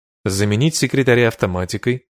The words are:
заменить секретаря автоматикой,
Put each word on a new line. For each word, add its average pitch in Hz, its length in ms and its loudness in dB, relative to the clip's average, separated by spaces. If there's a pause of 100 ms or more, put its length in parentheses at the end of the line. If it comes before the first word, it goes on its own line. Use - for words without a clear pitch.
(260)
заменить 104 500 0
секретаря 123 540 2
автоматикой, 101 840 -4